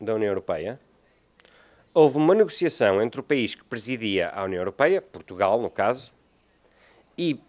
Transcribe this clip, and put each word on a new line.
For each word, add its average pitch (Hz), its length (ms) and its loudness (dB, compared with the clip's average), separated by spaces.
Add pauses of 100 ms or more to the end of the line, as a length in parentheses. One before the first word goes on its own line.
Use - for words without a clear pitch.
da 107 140 -4
União 107 160 0
Europeia, 95 500 -6 (1120)
houve 147 240 6
uma 156 180 4
negociação 143 680 2
entre 117 180 -6
o - 20 -10
país 131 320 -2
que - 80 -20
presidia 110 680 -4
a 98 120 -8
União 95 200 -4
Europeia, 151 400 0
Portugal, 98 580 -2
no 107 80 -6
caso, 120 420 -4 (1080)
e 165 200 -2 (100)